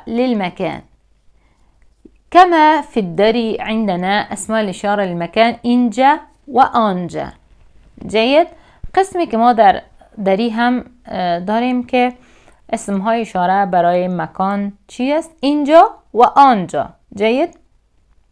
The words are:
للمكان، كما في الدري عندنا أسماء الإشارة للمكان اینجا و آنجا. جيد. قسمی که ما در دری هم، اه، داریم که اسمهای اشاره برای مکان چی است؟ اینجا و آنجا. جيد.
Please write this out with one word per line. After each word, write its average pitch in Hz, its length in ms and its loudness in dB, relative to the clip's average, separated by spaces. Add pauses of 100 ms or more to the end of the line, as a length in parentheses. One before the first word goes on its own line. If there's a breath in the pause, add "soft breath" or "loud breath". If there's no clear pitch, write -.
للمكان، 202 720 -4 (1500)
كما 320 500 6
في 285 180 -6
الدري 214 600 0
عندنا 202 720 -4
أسماء 220 280 -4
الإشارة 202 420 -2
للمكان 185 580 0
اینجا 247 580 2 (280)
و 247 140 0
آنجا. 180 640 -2 (800)
جيد. 262 400 2 (480 soft breath)
قسمی 370 320 0
که 226 100 -4
ما 233 160 4
در 208 280 4 (440)
دری 196 240 0
هم، 240 360 -2 (200)
اه، 175 340 -4
داریم 240 440 -2
که 247 300 -2 (600 soft breath)
اسمهای 214 480 -4
اشاره 190 440 -2
برای 180 420 0
مکان 190 640 -4 (140)
چی 262 260 -4
است؟ 320 260 -4
اینجا 294 500 4 (240)
و 214 100 4
آنجا. 214 640 2 (260)
جيد. 240 340 0 (840)